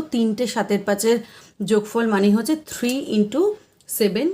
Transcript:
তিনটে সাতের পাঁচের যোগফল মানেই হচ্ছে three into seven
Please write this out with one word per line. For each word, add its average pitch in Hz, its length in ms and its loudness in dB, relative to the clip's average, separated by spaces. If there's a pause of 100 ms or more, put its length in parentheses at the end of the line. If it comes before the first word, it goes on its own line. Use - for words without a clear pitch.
(140)
তিনটে 226 300 0 (120)
সাতের 202 320 0
পাঁচের 214 300 2 (520)
যোগফল 214 440 0
মানেই 202 240 6
হচ্ছে 233 160 0 (180)
three 247 280 -2 (160)
into 214 260 2 (560)
seven 220 360 0